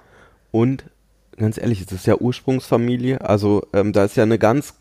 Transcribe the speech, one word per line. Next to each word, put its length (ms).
Und 320
ganz 200
ehrlich, 240
es 100
ist 140
ja 140
Ursprungsfamilie, 1000
also, 520
ähm, 180
da 140
ist 100
ja 60
eine 160
ganz 440